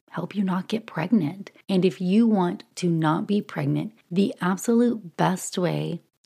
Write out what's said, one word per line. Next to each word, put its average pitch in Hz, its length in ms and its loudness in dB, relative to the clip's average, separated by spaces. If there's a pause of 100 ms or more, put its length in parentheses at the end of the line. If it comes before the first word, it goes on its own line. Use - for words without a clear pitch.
(120)
help 175 240 -8
you 208 80 0
not 185 240 -2
get 220 180 -6
pregnant. 185 640 -2 (180)
And 190 160 2
if 185 160 0
you 202 280 4
want 185 360 2 (120)
to 180 120 -2
not 165 380 2
be 202 160 0
pregnant, 151 520 -2 (180)
the 196 280 0
absolute 208 800 0
best - 400 0
way 160 440 -2 (240)